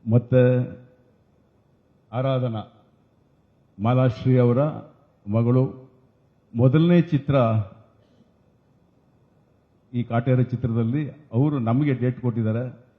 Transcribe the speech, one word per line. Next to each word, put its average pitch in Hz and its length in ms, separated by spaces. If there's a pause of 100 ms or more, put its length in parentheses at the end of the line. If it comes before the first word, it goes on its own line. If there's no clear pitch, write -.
(120)
ಮತ್ತೆ 123 460 (1500)
ಆರಾಧನಾ 123 720 (920)
ಮಾಲಾಶ್ರೀ 127 580
ಅವರ 120 260 (680)
ಮಗಳು 120 580 (680)
ಮೊದಲನೇ 156 460
ಚಿತ್ರ 143 340 (2500)
ಈ 120 100
ಕಾಟೇರ 120 380
ಚಿತ್ರದಲ್ಲಿ 120 680
ಅವರು 143 500
ನಮಗೆ 127 340
ಡೇಟ್ 123 280
ಕೊಟ್ಟಿದ್ದಾರೆ. 117 680 (120)